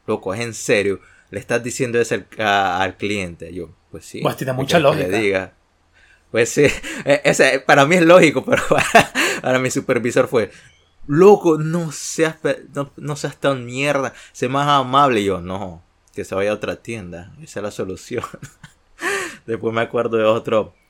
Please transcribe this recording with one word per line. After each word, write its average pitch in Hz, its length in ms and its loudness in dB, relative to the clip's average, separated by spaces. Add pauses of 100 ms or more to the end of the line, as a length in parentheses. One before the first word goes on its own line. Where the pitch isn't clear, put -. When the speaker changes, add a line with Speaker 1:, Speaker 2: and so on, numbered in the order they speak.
Speaker 1:
"Loco, 104 260 -4
¿es 110 60 -6
en 117 140 -6
serio? 98 460 0 (300)
¿Le 98 80 -10
estás 117 240 -2
diciendo 120 380 -2
eso 117 160 -2
al, 95 100 -8 (180)
a, 98 380 2
al 92 140 -4
cliente?". 87 580 -8
Yo, 82 160 -12 (220)
"Pues 80 140 -18
sí. - 160 -14
Speaker 2:
Pues - 140 -2
tiene 131 160 -6
Speaker 1:
¿Qué 127 40 -4
Speaker 2:
mucha 135 240 0
Speaker 1:
quieres 143 100 6
que 156 60 2
le - 120 -4
Speaker 2:
lógica. 98 120 -2
Speaker 1:
diga?". 98 320 -2 (800)
Pues 117 200 2
sí, 147 140 2 (220)
<laughs> - 180 -10
e-, 143 200 2
ese, 139 360 4
para 143 260 6
mí 175 100 2
es 180 100 4
lógico, 165 380 8
pero - 220 0
<laughs> - 40 -8
para, - 420 4 (300)
para 131 160 0
mi 127 120 -2
supervisor 123 580 0
fue, 110 220 0 (560)
"Loco, 170 520 4
no 160 340 -4
seas - 440 -4
pe-, - 280 -6 (100)
no, 139 220 -6
no 147 200 -8
seas 143 220 -8
tan 135 280 -2
mierda, 135 460 -2 (200)
sé 127 160 -4
más 139 200 0
amable". 135 520 2
Y 101 60 0
yo, 92 160 -2
"No, 92 400 -10 (320)
que 98 100 -8
se 98 100 -10
vaya 98 180 0
a - 20 0
otra 95 220 -6
tienda, 90 560 -14 (100)
esa - 180 -14
es 101 40 -8
la 104 60 -6
solución". 98 540 -8
<laughs> - 1200 -10
Después 113 280 -4
me 113 60 -2
acuerdo 117 360 -2
de 110 80 2
otro, 110 500 0 (160)